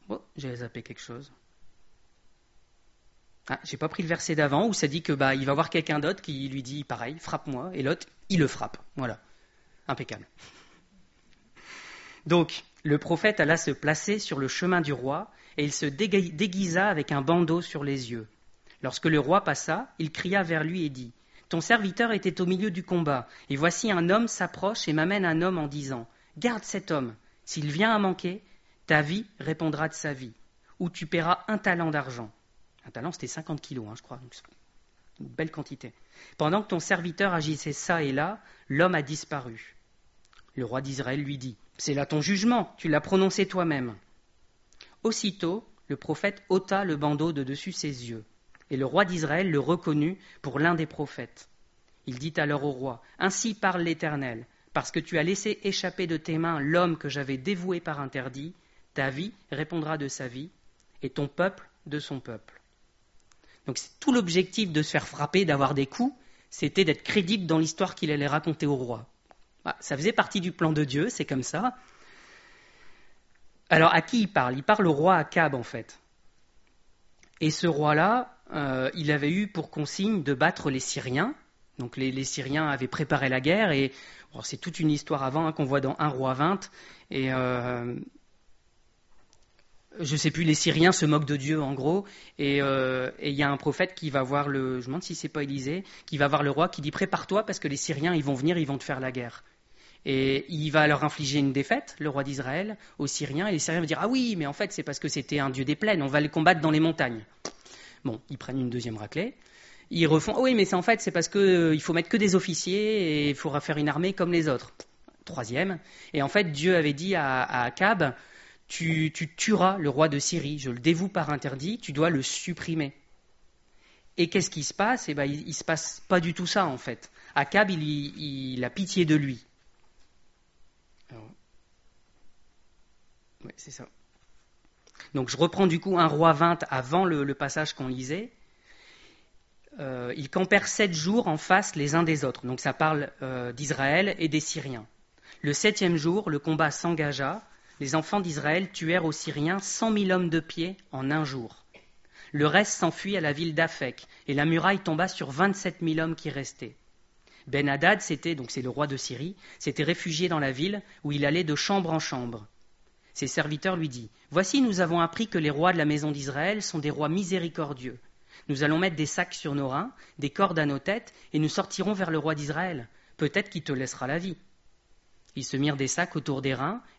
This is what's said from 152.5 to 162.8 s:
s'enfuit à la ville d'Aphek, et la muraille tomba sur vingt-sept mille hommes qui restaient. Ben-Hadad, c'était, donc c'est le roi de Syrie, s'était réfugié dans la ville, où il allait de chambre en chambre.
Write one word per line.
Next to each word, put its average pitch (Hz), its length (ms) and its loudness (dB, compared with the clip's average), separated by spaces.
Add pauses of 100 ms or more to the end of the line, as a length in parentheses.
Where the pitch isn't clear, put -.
s'enfuit 190 440 -2
à 175 40 0
la 151 120 0
ville 156 220 -4
d'Aphek, 151 520 -2 (220)
et 139 60 0
la 147 100 2
muraille 165 340 4
tomba 175 300 0
sur - 220 -8
vingt-sept 185 520 0
mille 160 180 0
hommes 160 140 -2
qui 156 160 -8
restaient. 131 460 -10 (720)
Ben-Hadad, 147 520 4
c'était, 165 360 -4
donc 127 160 -10
c'est 131 100 -6
le 123 80 -4
roi 147 160 -2
de 139 100 -4
Syrie, 135 380 -8 (240)
s'était 147 240 -4
réfugié 170 460 -2
dans 165 100 0
la 135 140 0
ville, 190 280 -2 (220)
où 147 80 -2
il 143 160 2
allait 165 180 2
de 151 120 0
chambre 190 340 0
en 160 80 2
chambre. 120 480 -6 (680)